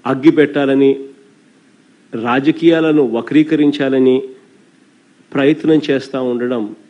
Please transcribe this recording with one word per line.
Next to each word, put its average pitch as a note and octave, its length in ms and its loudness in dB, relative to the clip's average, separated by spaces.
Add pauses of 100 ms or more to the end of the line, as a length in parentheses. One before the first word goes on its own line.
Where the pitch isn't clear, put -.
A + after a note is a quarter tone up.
అగ్గి C3+ 260 4
పెట్టాలని, C#3 680 2 (1120)
రాజకీయాలను D3+ 920 0
వక్రీకరించాలని C3+ 1120 0 (1120)
ప్రయత్నం D3+ 560 0
చేస్తూ C3 340 -4
ఉండడం A#2+ 520 -6 (140)